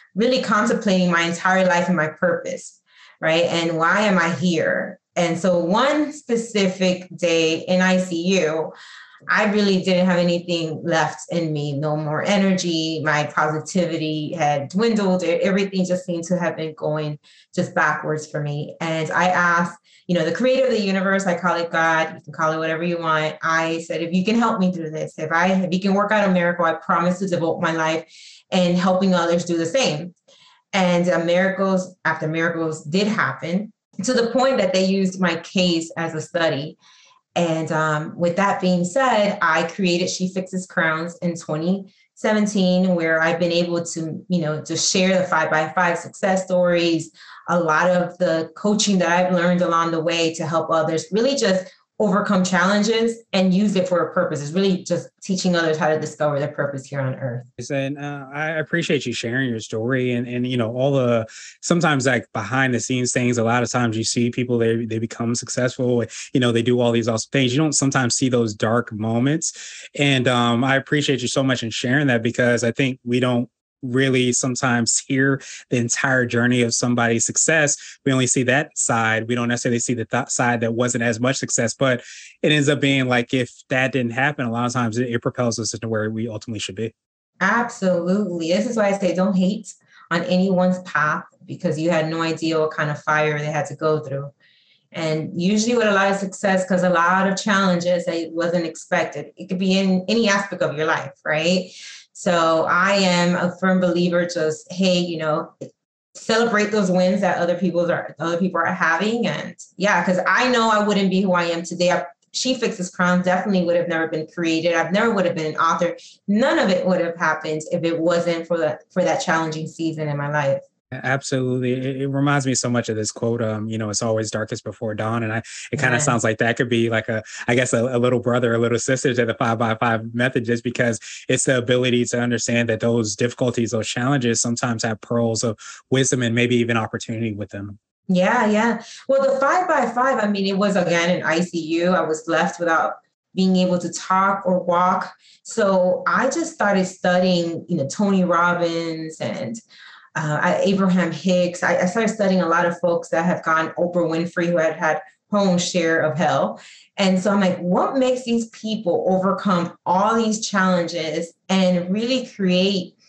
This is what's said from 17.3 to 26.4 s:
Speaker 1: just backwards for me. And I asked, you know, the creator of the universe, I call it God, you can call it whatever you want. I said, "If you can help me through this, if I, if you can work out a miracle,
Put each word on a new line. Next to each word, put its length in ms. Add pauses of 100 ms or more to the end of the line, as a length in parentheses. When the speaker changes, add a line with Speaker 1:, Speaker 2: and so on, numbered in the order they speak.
Speaker 1:
just 180
backwards 560
for 120
me. 400
And 300
I 180
asked, 500 (280)
you 80
know, 100
the 100
creator 300
of 60
the 100
universe, 440
I 140
call 160
it 160
God, 440
you 60
can 120
call 180
it 60
whatever 260
you 160
want. 420
I 420
said, 180
"If 120
you 120
can 100
help 240
me 140
through 160
this, 280
if 140
I, 220
if 200
you 60
can 140
work 180
out 160
a 60
miracle, 320